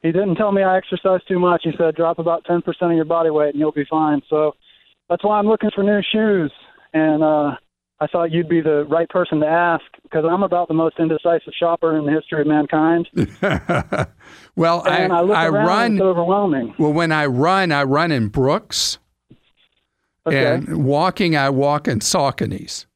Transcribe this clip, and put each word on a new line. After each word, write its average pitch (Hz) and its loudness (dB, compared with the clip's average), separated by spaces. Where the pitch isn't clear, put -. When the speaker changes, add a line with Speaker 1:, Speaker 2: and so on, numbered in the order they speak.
Speaker 1:
He 165 0
didn't 185 0
tell 208 0
me 196 2
I 185 2
exercise 185 -2
too 185 0
much. 180 2
He 160 -2
said, 160 0
"Drop 165 -2
about 165 -2
ten 175 0
percent 175 -2
of 170 2
your 160 2
body 165 0
weight 151 2
and 143 -6
you'll 151 0
be 143 -2
fine." 151 0
So 151 0
that's 175 -2
why 208 2
I'm 208 0
looking 214 0
for 196 -2
new 202 2
shoes. 202 0
And, 156 2
uh, 151 2
I 151 -2
thought 170 -2
you'd 165 -2
be 170 2
the 151 0
right 165 0
person 170 0
to 151 2
ask 165 0
'cause 156 -2
I'm 175 0
about 175 0
the 156 -4
most 160 0
indecisive 165 0
shopper 165 0
in 151 -2
the 143 -2
history 156 -2
of 147 0
mankind. 156 2
Speaker 2:
<laughs> - -2
Well, 170 0
I, 151 2
Speaker 1:
And 185 0
I 170 2
look 202 2
Speaker 2:
I 165 2
Speaker 1:
around, 160 2
Speaker 2:
run, 226 2
Speaker 1:
it's 190 2
overwhelming. 175 0
Speaker 2:
well, 151 2
when 165 0
I 151 0
run, 165 0
I 143 0
run 151 0
in 113 0
Brooks. 139 -2
Speaker 1:
Okay. 139 2
Speaker 2:
And 156 -4
walking, 160 0
I 139 0
walk 143 0
in - 0
Saucony's. - -4